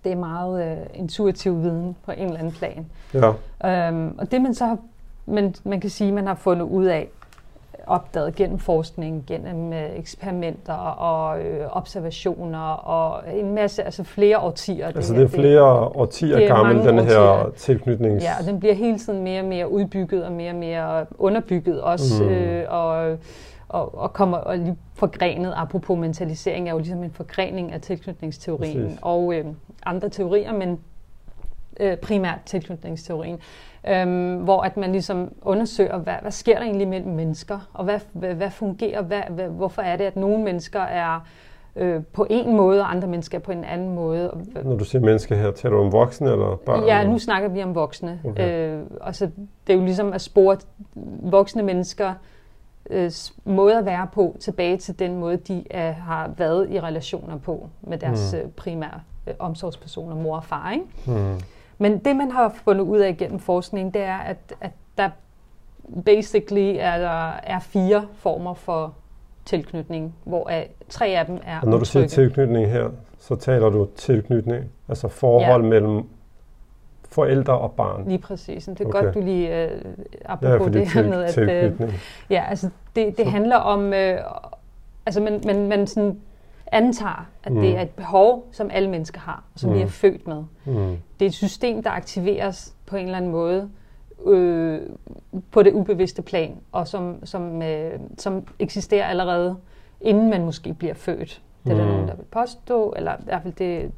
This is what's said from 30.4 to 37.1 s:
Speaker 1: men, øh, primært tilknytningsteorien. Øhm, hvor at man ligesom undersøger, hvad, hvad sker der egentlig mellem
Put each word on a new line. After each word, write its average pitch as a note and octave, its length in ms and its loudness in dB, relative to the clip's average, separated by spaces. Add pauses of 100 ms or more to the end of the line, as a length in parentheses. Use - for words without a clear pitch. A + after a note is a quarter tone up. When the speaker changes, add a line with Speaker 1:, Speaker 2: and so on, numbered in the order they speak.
Speaker 1:
men, F3+ 260 -2 (1000)
øh, F#3+ 160 2
primært F#3 500 -2
tilknytningsteorien. E3 920 -8 (500)
Øhm, F3+ 480 0
hvor F3+ 260 4
at F#3+ 140 -2
man F#3 160 -2
ligesom F3+ 400 -4 (100)
undersøger, G3 560 0
hvad, E3+ 240 -4
hvad G#3 80 -8
sker G#3+ 280 2
der - 60 -4
egentlig G3 240 -2
mellem F#3 240 -6